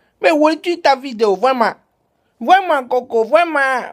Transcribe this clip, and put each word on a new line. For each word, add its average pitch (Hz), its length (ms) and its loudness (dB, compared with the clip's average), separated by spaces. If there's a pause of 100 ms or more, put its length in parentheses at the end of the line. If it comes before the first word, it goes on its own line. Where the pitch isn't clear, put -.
(200)
Mais 359 100 2
où 302 200 2
es-tu 339 280 -4
ta 285 160 2
vidéo, 226 420 -2
vraiment ? 233 360 0 (680)
Vraiment, 320 480 2
Coco, 247 380 -2
vraiment, 277 560 0 (120)